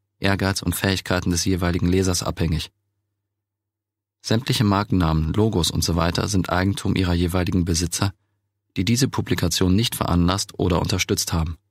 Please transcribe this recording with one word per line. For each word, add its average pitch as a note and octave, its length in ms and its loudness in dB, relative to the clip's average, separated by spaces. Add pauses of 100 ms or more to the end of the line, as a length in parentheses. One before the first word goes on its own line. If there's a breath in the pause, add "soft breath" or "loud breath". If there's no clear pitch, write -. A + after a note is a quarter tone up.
(200)
Ehrgeiz G2 400 0
und F2 160 -2
Fähigkeiten F2+ 540 -2
des E2+ 140 0
jeweiligen F2 440 0
Lesers F#2 340 0
abhängig. D#2 480 -4 (1500)
Sämtliche A#2 380 0
Markennamen, F2 680 2
Logos G2 400 2
und - 100 0
so E2 140 0
weiter F2 320 0
sind G2 200 0
Eigentum F#2+ 460 0
ihrer F2+ 180 0
jeweiligen F2+ 520 0
Besitzer, F2 500 -2 (640)
die G2 80 -2
diese A#2+ 240 2
Publikation F#2 680 0
nicht A2+ 220 0
veranlasst F2 640 0
oder F2+ 220 2
unterstützt F#2 520 -2
haben. E2 260 -2 (120)